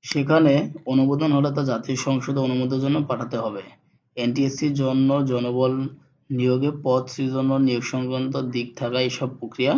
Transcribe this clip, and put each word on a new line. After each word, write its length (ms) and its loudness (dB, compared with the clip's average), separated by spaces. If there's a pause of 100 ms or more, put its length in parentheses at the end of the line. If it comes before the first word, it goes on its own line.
সেখানে 520 4 (320)
অনুমোদন 460 2
হলে 200 2
তা 120 -2
জাতীয় 340 -2
সংসদে 420 -2
অনুমোদনের 420 0
জন্য 220 0
পাঠাতে 340 -4
হবে। 240 -6 (540)
এনটিএসসির 580 0
জন্য 520 2
জনবল 480 0 (560)
নিয়োগে 420 2 (120)
পদ 240 2
সৃজন 440 -2
ও 60 2
নিয়োগ 260 2
সংক্রান্ত 540 -4
দিক 300 -4 (100)
থাকা 240 -2
এসব 280 -2 (100)
প্রক্রিয়া 380 0